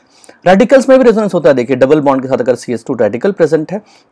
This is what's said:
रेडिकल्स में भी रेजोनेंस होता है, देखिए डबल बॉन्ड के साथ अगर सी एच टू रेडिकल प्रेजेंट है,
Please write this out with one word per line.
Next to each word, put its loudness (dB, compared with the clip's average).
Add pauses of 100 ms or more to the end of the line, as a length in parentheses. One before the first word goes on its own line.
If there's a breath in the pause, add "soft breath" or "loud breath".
(460 soft breath)
रेडिकल्स 4
में 6
भी 2
रेजोनेंस 0
होता 0
है, 4
देखिए -2
डबल 2
बॉन्ड 0
के -10
साथ -2
अगर -2
सी -8
एच -8
टू -6
रेडिकल -2
प्रेजेंट -2
है, -8 (340 soft breath)